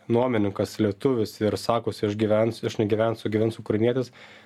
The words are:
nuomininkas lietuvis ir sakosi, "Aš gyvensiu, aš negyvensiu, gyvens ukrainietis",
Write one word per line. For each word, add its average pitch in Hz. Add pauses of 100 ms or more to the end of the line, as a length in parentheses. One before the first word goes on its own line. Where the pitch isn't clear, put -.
nuomininkas 113
lietuvis 110
ir 104
sakosi, 113
"Aš 104
gyvensiu, 110
aš 110
negyvensiu, 113
gyvens 110
ukrainietis", 120 (360)